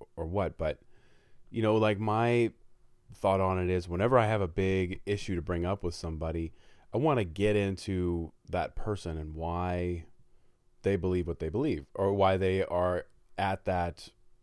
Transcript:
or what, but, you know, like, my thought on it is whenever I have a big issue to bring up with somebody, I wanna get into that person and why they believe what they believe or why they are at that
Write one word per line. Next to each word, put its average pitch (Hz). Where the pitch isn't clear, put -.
or 82
what, 87
but, 78
you 113
know, 110
like, 107
my 113
thought 98
on 92
it 90
is 90
whenever 101
I 113
have 107
a 95
big 95
issue 101
to 85
bring 87
up 98
with 87
somebody, 80
I 110
wanna 135
get 98
into 90
that 85
person 95
and 78
why 87
they 98
believe 90
what 82
they 80
believe 101
or 98
why 95
they 95
are 90
at 98
that 87